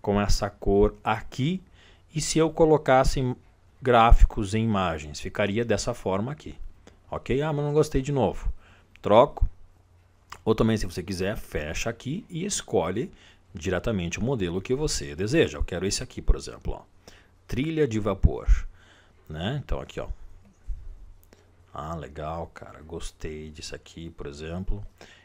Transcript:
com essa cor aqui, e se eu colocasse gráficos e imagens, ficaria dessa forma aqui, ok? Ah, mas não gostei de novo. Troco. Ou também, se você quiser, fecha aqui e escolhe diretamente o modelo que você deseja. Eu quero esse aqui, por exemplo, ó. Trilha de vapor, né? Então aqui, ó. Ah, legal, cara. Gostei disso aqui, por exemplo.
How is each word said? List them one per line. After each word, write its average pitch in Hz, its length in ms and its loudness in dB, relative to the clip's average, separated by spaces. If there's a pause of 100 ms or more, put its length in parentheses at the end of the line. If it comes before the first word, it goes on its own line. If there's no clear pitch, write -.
com 104 180 2
essa 101 300 2
cor 101 540 2
aqui, 127 580 -4 (500)
e 156 80 -4
se - 200 0
eu 160 100 4
colocasse 139 840 4 (440)
gráficos 117 720 6
e 110 60 0
imagens, 90 600 0
ficaria 101 440 0
dessa 110 300 -2
forma 104 380 -2
aqui, 76 240 -16 (520)
ok? 113 320 -2
Ah, 156 120 -2
mas 147 120 -2
não 147 80 -2
gostei 147 300 2
de 131 80 -4
novo. 127 420 0 (480)
Troco. 113 480 6 (960)
Ou 110 100 4
também, 113 220 2
se 101 80 0
você 92 180 -6
quiser, 92 360 -4
fecha - 500 -6
aqui 135 400 -8
e 170 160 -8
escolhe 104 640 -2 (440)
diretamente 90 640 -2
o - 40 -4
modelo 98 380 -2
que 127 140 -2
você 131 420 -4
deseja. 104 400 0
Eu - 80 -2
quero 90 220 -4
esse 104 160 -4
aqui, 117 180 -14
por - 160 4
exemplo, - 380 -8
ó. - 80 -16 (640)
Trilha 151 420 0
de 110 100 0
vapor, 95 480 2 (800)
né? 95 380 -4
Então - 160 -4
aqui, - 180 -12
ó. 62 100 -8 (1600)
Ah, 76 220 -8
legal, 78 580 -10
cara. - 300 -20
Gostei 78 680 -12
disso 78 240 -14
aqui, 82 360 -16
por - 160 -14
exemplo. 85 580 -4 (400)